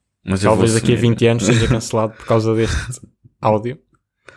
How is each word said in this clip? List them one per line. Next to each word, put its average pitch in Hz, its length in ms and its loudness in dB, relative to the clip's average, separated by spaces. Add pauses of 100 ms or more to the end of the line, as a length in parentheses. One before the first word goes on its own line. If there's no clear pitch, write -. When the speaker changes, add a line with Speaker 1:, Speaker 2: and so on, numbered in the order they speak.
(240)
Speaker 1:
Mas 95 200 -2
eu 107 60 4
Speaker 2:
Talvez 110 220 2
Speaker 1:
vou 113 100 0
Speaker 2:
daqui 110 100 0
a 120 40 4
Speaker 1:
assumir. 117 160 2
Speaker 2:
vinte 117 160 0
anos 117 180 0
seja 117 220 2
Speaker 1:
<laughs> - 20 -2
Speaker 2:
cancelado 113 440 -2
por - 120 -20
causa 113 300 0
deste 113 440 -4 (400)
áudio. 110 400 -2 (580)